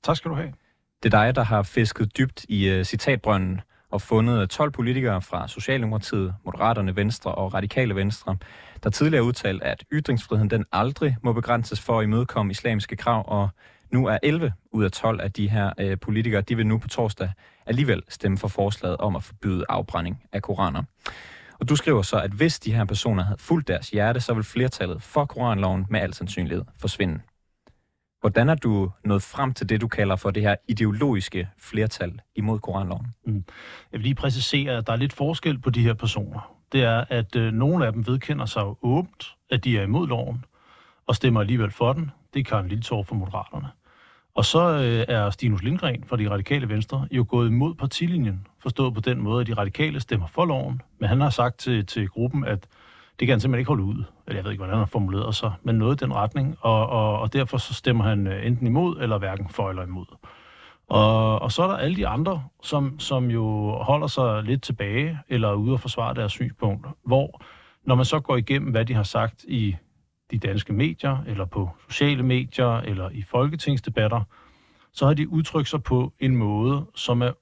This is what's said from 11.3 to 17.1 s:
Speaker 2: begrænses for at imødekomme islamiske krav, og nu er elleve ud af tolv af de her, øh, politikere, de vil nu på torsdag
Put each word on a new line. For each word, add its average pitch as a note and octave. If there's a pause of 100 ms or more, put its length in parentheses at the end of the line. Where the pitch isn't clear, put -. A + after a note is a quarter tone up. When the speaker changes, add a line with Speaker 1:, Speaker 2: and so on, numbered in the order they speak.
Speaker 2:
begrænses A2+
for A#2
at A2
imødekomme A2
islamiske G#2+
krav, A2+
og G2+ (420)
nu B2+
er G#2+
elleve D3+ (200)
ud A2
af F#2+
tolv A2
af G2+
de G2+
her, G#2
øh, G2
politikere, G#2+
de A#2
vil A2
nu A2
på -
torsdag G#2 (360)